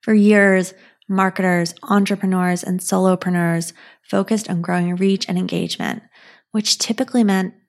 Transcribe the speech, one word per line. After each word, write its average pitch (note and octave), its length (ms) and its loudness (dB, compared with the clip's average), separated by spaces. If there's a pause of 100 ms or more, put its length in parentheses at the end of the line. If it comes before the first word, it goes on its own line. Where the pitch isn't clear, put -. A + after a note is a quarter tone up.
For A3 120 0
years, G3+ 600 4 (340)
marketers, F#3 760 0
entrepreneurs, F#3 800 0
and F#3 160 -4
solopreneurs F3+ 960 0 (360)
focused G3 400 -2
on E3+ 120 -4
growing F3 340 -2
reach F#3+ 320 0
and F3+ 100 -2
engagement, F3 640 -6 (500)
which G#3+ 260 -2
typically B3 440 -2
meant F#3+ 320 0 (160)